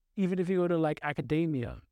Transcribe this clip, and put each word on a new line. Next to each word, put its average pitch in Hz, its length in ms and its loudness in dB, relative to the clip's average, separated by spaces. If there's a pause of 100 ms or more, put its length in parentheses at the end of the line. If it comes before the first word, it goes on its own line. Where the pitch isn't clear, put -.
(180)
even 185 200 2
if 180 120 -2
you 190 80 2
go 175 100 2
to, 175 100 2
like, 156 240 2
academia 147 800 -2 (100)